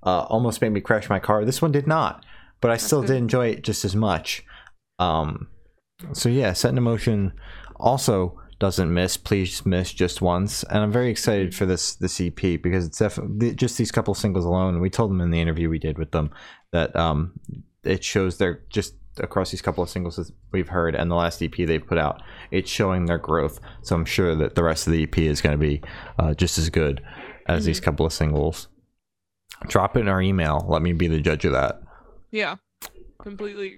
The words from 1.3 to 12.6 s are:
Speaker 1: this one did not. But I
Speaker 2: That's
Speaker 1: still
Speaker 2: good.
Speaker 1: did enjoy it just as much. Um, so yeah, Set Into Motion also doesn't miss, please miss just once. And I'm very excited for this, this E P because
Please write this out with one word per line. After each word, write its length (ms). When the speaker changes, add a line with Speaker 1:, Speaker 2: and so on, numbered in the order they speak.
Speaker 1:
this 160
one 100
did 140
not. 400
But 120
I 20
Speaker 2:
That's 120
Speaker 1:
still 160
Speaker 2:
good. 80
Speaker 1:
did 80
enjoy 320
it 140
just 220
as 100
much. 480
Um, 500
so 160
yeah, 240
Set 160
Into 120
Motion 520
also 680
doesn't 320
miss, 240
please 520
miss 260
just 260
once. 440
And 160
I'm 120
very 200
excited 420
for 140
this, 260
this 260
E 120
P 260
because 300